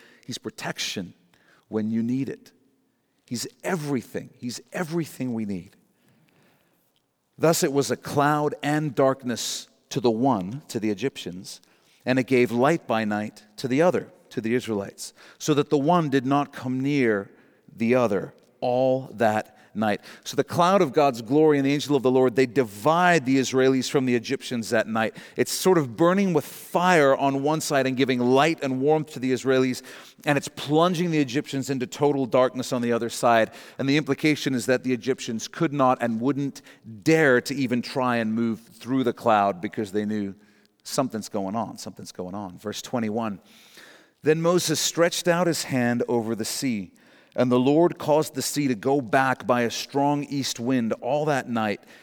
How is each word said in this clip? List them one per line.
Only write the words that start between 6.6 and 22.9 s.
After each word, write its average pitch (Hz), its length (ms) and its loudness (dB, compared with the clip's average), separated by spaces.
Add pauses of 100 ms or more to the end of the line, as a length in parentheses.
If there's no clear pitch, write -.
Thus 160 240 2
it 160 100 0
was 139 200 0
a 127 60 -4
cloud 147 680 0
and 151 320 -2
darkness 131 720 -2 (220)
to - 100 -4
the 123 100 2
one, 113 600 0
to 120 100 -4
the 107 100 -2
Egyptians, 98 720 -8 (420)
and 127 140 0
it 131 80 0
gave 123 260 2
light 135 360 0
by 110 180 -2
night 107 380 -6 (140)
to - 100 -8
the 131 160 2
other, 143 280 0 (200)
to 120 100 -6
the 113 140 -2
Israelites, 107 580 -6 (240)
so - 160 0
that 139 160 0
the 156 80 2
one 156 320 2
did 131 160 0
not 139 260 0
come 127 280 -6
near 127 500 0 (460)
the 117 180 0
other 113 400 0 (260)
all 127 540 0
that 107 440 -2 (160)
night. 107 280 -2 (240)
So - 100 -10
the 139 80 0
cloud 180 380 2
of 151 100 2
God's 139 300 2
glory 147 360 4
and 139 80 0
the 139 60 2
angel 143 240 0
of 123 80 2
the 127 80 4
Lord, 127 240 4
they 131 100 4
divide 135 800 2